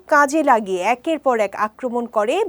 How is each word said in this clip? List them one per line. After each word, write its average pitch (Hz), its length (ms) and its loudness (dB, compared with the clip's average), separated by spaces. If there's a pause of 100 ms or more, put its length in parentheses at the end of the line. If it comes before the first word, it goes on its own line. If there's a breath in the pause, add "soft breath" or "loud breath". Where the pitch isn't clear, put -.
(140)
কাজে 294 280 2 (100)
লাগিয়ে 190 320 0 (120)
একের 311 320 -4
পর 247 100 2 (100)
এক 196 60 -8 (140)
আক্রমণ 240 380 -6 (120)
করে 220 180 0 (140)